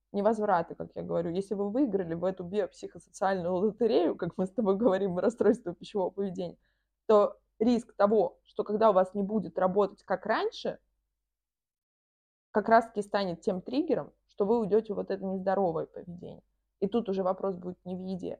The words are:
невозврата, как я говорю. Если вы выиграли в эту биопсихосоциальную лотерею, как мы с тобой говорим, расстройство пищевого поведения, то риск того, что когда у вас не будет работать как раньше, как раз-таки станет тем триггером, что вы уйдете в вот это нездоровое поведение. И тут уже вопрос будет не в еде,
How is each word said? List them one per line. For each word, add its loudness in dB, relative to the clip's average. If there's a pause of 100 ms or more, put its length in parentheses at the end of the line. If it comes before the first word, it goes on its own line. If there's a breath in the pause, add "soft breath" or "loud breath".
(140)
невозврата, 0
как -12
я -6
говорю. -2
Если -4
вы -2
выиграли -2
в -6
эту -4
биопсихосоциальную -4
лотерею, 2
как -6
мы 0
с -6
тобой 2
говорим, 2
расстройство 2
пищевого -4
поведения, -6 (500)
то 6 (220)
риск 2
того, 2
что -8
когда 4
у 6
вас 4
не -2
будет -4
работать 0
как -6
раньше, -4 (1700)
как 0
раз-таки 4
станет -4
тем -2
триггером, -2 (140)
что -4
вы 2
уйдете 0
в -8
вот -6
это -6
нездоровое -2
поведение. -16 (360)
И 0
тут -2
уже -2
вопрос -4
будет -12
не -10
в -8
еде, -8